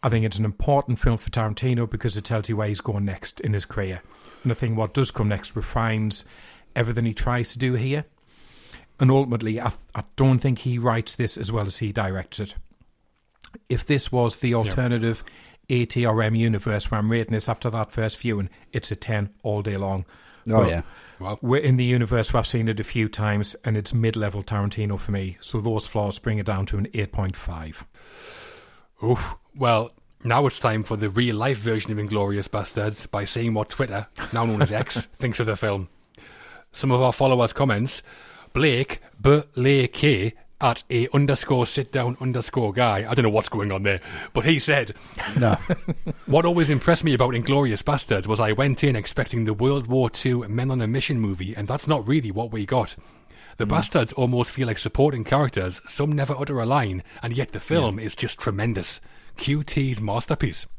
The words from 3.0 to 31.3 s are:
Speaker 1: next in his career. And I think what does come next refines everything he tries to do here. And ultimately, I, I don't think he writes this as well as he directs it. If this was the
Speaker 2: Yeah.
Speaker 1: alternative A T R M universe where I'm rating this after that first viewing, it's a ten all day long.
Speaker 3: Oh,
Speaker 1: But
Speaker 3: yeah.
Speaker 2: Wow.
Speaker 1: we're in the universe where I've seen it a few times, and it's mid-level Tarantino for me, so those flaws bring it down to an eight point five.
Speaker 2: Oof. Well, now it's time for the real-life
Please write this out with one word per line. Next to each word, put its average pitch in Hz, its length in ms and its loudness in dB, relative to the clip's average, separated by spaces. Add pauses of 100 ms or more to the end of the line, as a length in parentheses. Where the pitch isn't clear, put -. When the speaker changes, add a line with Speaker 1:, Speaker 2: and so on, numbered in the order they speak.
Speaker 1:
next - 340 -6
in 107 140 0
his 101 100 -2
career. 92 380 -6 (420)
And 127 80 2
I 113 40 0
think 113 220 -2
what 110 160 -2
does 135 180 2
come 104 180 0
next - 260 -4
refines 110 720 -2 (500)
everything 117 300 0
he 110 80 0
tries 120 400 -2
to - 60 -10
do 127 160 0
here. 131 280 -2 (960)
And 131 100 6
ultimately, 120 520 2
I, 120 100 -2 (240)
I 107 80 -4 (140)
don't 131 220 6
think 131 200 0
he 123 180 -2
writes 117 380 0
this 117 220 -2
as 110 160 -4
well 107 140 0
as 95 100 -6
he 104 160 -4
directs 95 480 -4
it. 101 140 -8 (1120)
If 123 160 -2
this 143 260 0
was 120 280 2
the 127 100 0
Speaker 2:
Yeah. 120 80 2
Speaker 1:
alternative 117 680 0 (460)
A 123 160 2
T 120 200 -2
R 113 160 4
M 110 140 2
universe 110 560 0
where 110 80 0
I'm 107 100 2
rating 113 220 0
this 110 160 0
after 117 220 -2
that 110 240 -4
first 113 260 -2
viewing, 104 300 -2 (240)
it's - 180 -4
a 104 60 -6
ten 104 320 -2 (120)
all 104 200 -2
day 101 160 -2
long. 95 260 -2 (460)
Speaker 3:
Oh, 110 140 6
Speaker 1:
But 95 60 6
Speaker 3:
yeah. 82 120 0 (380)
Speaker 2:
Wow. 95 220 -6
Speaker 1:
we're 127 200 2
in 131 160 4
the 123 80 2
universe 120 480 2
where 120 60 4
I've 107 80 0
seen 113 200 0
it 110 140 0
a - 20 -4
few 110 240 0
times, 104 560 0
and 110 140 0
it's 101 160 -4
mid-level 110 500 0
Tarantino 101 560 -2
for - 140 -4
me, 95 260 -4
so - 220 -4
those 107 260 -2
flaws 104 320 -2
bring 107 180 -2
it 101 80 -2
down 95 200 0
to 104 120 -2
an 98 160 -2
eight 104 200 -4
point 95 240 -2
five. 80 480 -10 (1160)
Speaker 2:
Oof. 120 340 0 (200)
Well, 117 360 2 (340)
now 120 220 4
it's - 120 -2
time 110 240 0
for 107 140 -4
the 104 120 0
real-life 117 500 0